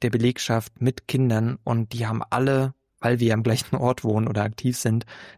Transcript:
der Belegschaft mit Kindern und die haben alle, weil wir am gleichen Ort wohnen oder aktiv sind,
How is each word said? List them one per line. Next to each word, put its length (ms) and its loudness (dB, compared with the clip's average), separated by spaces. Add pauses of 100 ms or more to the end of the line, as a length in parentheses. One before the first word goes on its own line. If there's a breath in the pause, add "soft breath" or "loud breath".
der 80 0
Belegschaft 720 0
mit 260 -2
Kindern 560 2
und 300 -2
die 140 -2
haben 220 -2
alle, 440 2 (260)
weil 200 2
wir 140 4
am 100 0
gleichen 320 0
Ort 280 0
wohnen 240 0
oder 160 0
aktiv 340 -4
sind, 280 0 (320 loud breath)